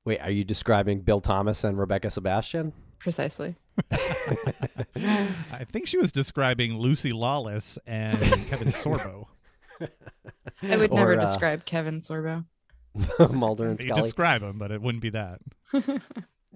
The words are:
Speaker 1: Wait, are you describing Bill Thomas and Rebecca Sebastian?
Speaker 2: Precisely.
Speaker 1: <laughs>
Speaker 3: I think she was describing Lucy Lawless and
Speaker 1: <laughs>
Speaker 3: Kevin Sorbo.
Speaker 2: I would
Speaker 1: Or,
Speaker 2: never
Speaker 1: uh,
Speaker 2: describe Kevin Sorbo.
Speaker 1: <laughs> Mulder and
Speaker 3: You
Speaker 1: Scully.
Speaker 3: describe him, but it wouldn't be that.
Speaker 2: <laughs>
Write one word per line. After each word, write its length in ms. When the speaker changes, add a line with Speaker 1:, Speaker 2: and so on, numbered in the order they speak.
Speaker 1:
Wait, 180
are 80
you 140
describing 580
Bill 180
Thomas 440
and 160
Rebecca 320
Sebastian? 640
Speaker 2:
Precisely. 560
Speaker 1:
<laughs> 180
Speaker 3:
I 760
think 160
she 100
was 140
describing 640
Lucy 340
Lawless 720
and 340
Speaker 1:
<laughs> 300
Speaker 3:
Kevin 220
Sorbo. 540
Speaker 2:
I 160
would 140
Speaker 1:
Or, 60
Speaker 2:
never 220
Speaker 1:
uh, 60
Speaker 2:
describe 400
Kevin 360
Sorbo. 440
Speaker 1:
<laughs> 120
Mulder 380
and 100
Speaker 3:
You 80
Speaker 1:
Scully. 160
Speaker 3:
describe 380
him, 160
but 140
it 100
wouldn't 200
be 100
that. 280
Speaker 2:
<laughs> 280